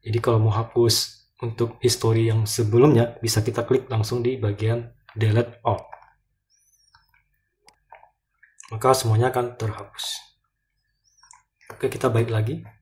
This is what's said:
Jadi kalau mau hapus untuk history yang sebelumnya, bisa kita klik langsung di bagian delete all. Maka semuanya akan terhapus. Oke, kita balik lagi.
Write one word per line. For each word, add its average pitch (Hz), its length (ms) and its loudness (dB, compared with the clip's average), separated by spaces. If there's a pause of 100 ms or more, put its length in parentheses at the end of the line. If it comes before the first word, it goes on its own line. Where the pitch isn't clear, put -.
Jadi 113 160 -2
kalau 117 160 2
mau 110 160 4
hapus - 720 0 (160)
untuk 117 400 -6
history 113 480 2
yang 110 160 0
sebelumnya, 117 720 4
bisa 113 240 -2
kita 117 240 -4
klik 131 240 0
langsung 117 320 -2
di 127 160 -2
bagian 110 480 -4 (320)
delete 110 480 0
all. 110 160 -2 (3000)
Maka 127 240 2
semuanya 117 400 0
akan 120 240 -4
terhapus. - 460 -10 (1700)
Oke, 127 160 -4
kita 123 160 -4
balik 113 240 0
lagi. 113 320 -2 (200)